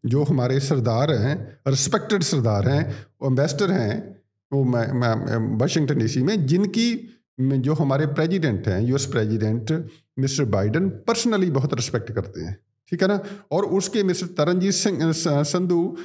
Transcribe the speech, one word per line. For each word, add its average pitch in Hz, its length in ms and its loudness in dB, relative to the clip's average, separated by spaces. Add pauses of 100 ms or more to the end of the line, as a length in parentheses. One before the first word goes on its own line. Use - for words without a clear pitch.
जो 131 180 2
हमारे 131 360 2
सरदार 135 520 2
हैं, 120 560 -2
रिस्पेक्टेड 180 560 0
सरदार 113 460 2
हैं, - 380 -2 (160)
एम्बेसडर 143 480 2
हैं, - 500 -2 (320)
वो 139 100 2
मैं, 120 300 0
मैं, 113 640 0
वाशिंगटन 143 380 0
डीसी 143 280 0
में, 185 220 0
जिनकी, 202 760 0 (200)
में 131 220 0
जो 143 120 2
हमारे 143 320 2
प्रेसिडेंट 156 640 0
हैं, 98 140 0
यूएस 131 240 0
प्रेसिडेंट 110 840 -2 (300)
मिस्टर 135 240 0
बाइडेन 110 500 0 (160)
personally 220 400 2
बहुत 135 240 0
रिस्पेक्ट 117 380 -4
करते 98 300 -6
हैं, 92 160 -8 (320)
ठीक 175 120 -2
है 190 60 2
ना? 202 120 2 (320)
और 190 140 0
उसके 196 380 0
मिस्टर 180 240 0
तरनजीत 185 460 0
सिंह, 165 360 0
अ, - 20 2
स-, 160 160 0
संधू 170 760 0